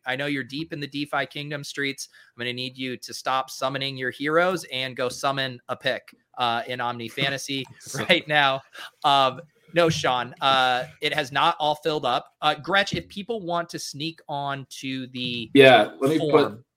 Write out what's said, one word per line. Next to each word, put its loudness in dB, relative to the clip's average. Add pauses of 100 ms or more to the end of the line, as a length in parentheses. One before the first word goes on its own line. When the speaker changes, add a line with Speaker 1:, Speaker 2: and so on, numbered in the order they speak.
Speaker 1:
I -2
know -4
you're -2
deep -8
in -10
the -8
DeFi -4
Kingdom -10
streets. -6 (260)
I'm -20
gonna -4
need -8
you -6
to -16
stop -4
summoning -4
your -4
heroes 0
and -6
go -2
summon -4
a -4
pick, -4 (240)
uh, 0
in -6
Omni -4
Fantasy -4 (220)
Speaker 2:
<laughs> -8
Speaker 1:
right 2
now. 2 (420)
Um, 4 (320)
no, 4
Sean, -2
uh, 4 (140)
it -2
has -2
not 2
all 2
filled -2
up. -2
Uh, 0
Gretch, 0
if -8
people -8
want -4
to -12
sneak -8 (100)
on -6 (140)
to -8
the -6
Speaker 3:
Yeah, 10
let 2
me 2
Speaker 1:
form, 0
Speaker 3:
put 2 (120)